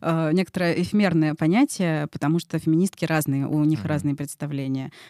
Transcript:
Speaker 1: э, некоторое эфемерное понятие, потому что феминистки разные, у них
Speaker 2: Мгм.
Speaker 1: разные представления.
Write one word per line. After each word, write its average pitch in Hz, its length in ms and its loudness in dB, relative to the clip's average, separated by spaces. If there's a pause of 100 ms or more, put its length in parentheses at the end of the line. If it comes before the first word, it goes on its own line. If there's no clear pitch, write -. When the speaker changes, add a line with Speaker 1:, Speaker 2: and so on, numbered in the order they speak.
Speaker 1:
э, 165 320 0
некоторое 175 500 0
эфемерное 170 520 2
понятие, 165 720 2
потому 156 300 0
что 165 200 -4
феминистки 165 460 0
разные, 147 420 0
у 151 180 0
них 151 160 2
Speaker 2:
Мгм. 165 80 -4
Speaker 1:
разные 151 280 -2
представления. 139 760 -6 (200)